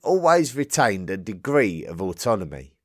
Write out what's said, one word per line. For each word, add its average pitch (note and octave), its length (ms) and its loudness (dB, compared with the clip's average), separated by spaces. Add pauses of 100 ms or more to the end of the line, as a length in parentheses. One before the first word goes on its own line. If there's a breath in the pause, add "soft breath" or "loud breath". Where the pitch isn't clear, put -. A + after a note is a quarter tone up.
always E3+ 540 4
retained A#2 520 0
a F#2+ 80 -4
degree F#2+ 680 -2
of E2+ 180 -10
autonomy. F2 720 -4 (100)